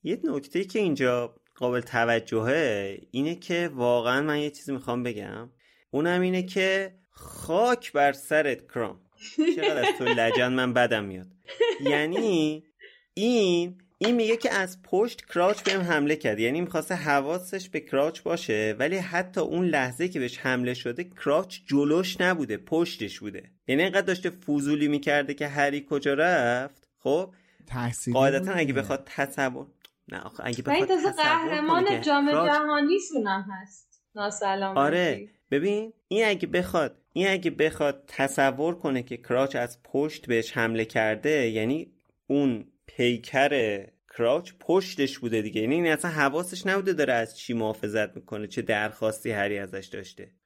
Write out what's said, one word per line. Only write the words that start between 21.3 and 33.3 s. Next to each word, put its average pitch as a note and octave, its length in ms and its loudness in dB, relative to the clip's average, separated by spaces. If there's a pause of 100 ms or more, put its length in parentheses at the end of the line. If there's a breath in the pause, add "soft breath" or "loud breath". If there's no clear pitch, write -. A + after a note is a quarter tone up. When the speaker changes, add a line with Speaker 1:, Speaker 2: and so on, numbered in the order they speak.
Speaker 1:
جلوش D3+ 560 2
نبوده، D#3 360 0
پشتش D#3+ 600 -4
بوده. G2+ 320 -12 (160)
یعنی C#3 160 2
اینقدر F#3+ 220 2
داشته F#3 240 -2
فضولی D3 580 0
می‌کرده D3 460 0
که D3 140 -6
هری C#3+ 420 0
کجا C#3+ 240 0
رفت. C#3 840 0
خب F3+ 360 0 (340 soft breath)
Speaker 2:
تحصیلی A#2+ 460 -4
Speaker 1:
قاعدتا C3+ 260 4
Speaker 2:
بود F#3 100 -2
Speaker 1:
اگه F#3 100 0
Speaker 2:
دیگه. C#3 140 0
Speaker 1:
بخواد C3+ 320 -2
تصور، C#3 640 -4 (400)
نه - 120 -10
آخه - 260 -14
اگه - 180 -6
Speaker 3:
و C4+ 60 -4
این E4+ 140 2
Speaker 1:
بخواد F#4+ 160 2
Speaker 3:
تازه F4 120 0
Speaker 1:
تصور D4+ 140 0
کنه D#4+ 240 2
Speaker 3:
قهرمان D#4 360 2
Speaker 1:
که G4 140 2
Speaker 3:
جام D4 320 2
Speaker 1:
کراوچ D#4 200 4
Speaker 3:
جهانیشون D4+ 760 0
هم G3 240 -2